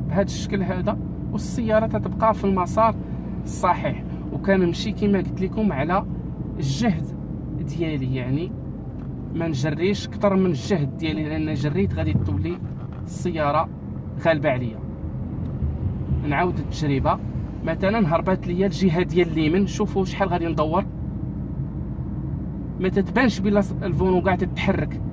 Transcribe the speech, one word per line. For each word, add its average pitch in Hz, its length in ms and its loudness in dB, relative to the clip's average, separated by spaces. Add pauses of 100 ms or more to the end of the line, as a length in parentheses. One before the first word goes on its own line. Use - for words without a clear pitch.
بهذا 180 140 2
الشكل 196 420 -2
هذا، 185 340 0 (340)
والسيارة 220 560 2
تتبقى 214 460 2
في - 100 -2
المسار 196 520 4 (480)
الصحيح. - 600 0 (300)
وكنمشي 190 580 2
كيما 202 260 2
قلت 175 240 -2
لكم 196 300 0
على 160 340 0 (520)
الجهد 160 480 0 (520)
ديالي، 147 580 -2
يعني 135 360 -2 (840)
ما 165 120 -2
نجريش 156 600 0
كتر 196 280 2
من 190 100 6
الجهد 147 520 0
ديالي، 156 260 -2
لأن 156 300 -2
جريت 147 400 0
غادي - 200 2
تولي - 440 0 (480)
السيارة 156 640 0 (560)
غالبة 156 240 4
عليا. 123 300 0 (1500)
نعاود 156 320 2
التجربة. 147 600 2 (460)
مثلًا 185 500 2
هربات 180 320 0
ليا 180 180 2
الجهة 180 380 4
ديال 165 240 4
اليمين، 160 400 4
شوفوا 196 380 0
شحال 190 220 0
غادي 170 200 0
ندور. 156 380 2 (1900)
ما 185 100 2
تتبانش 196 500 2
بلا 202 220 4
س-، - 220 -2
الفونو 180 380 4
كاع 185 140 4
تتحرك. - 680 0 (120)